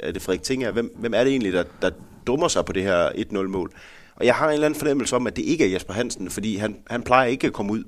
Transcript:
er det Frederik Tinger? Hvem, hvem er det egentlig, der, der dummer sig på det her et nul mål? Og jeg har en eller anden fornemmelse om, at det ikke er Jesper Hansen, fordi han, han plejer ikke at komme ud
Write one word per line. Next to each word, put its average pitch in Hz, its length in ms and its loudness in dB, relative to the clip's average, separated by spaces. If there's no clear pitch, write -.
er 85 120 -4
det 92 100 -8
Frederik 92 200 -2
Tinger? 131 280 -2
Hvem, 117 260 -4
hvem 110 180 -4
er 117 100 4
det 135 60 4
egentlig, 113 220 0
der, 87 120 2
der 92 80 4
dummer 151 220 2
sig 87 160 2
på 98 80 -6
det 92 100 0
her 87 320 2
et 104 180 -6
nul 95 160 -2
mål? 95 240 -4
Og 107 100 0
jeg 120 80 6
har 143 140 2
en 151 40 2
eller 151 140 2
anden 151 120 0
fornemmelse 139 380 0
om, 123 100 0
at 104 100 -4
det - 60 -4
ikke 156 220 2
er 95 40 4
Jesper 92 260 -2
Hansen, 104 360 -4
fordi 101 260 -4
han, 104 200 -4
han 117 160 -4
plejer 127 240 6
ikke 131 200 0
at 120 60 0
komme 104 200 -4
ud 110 160 -2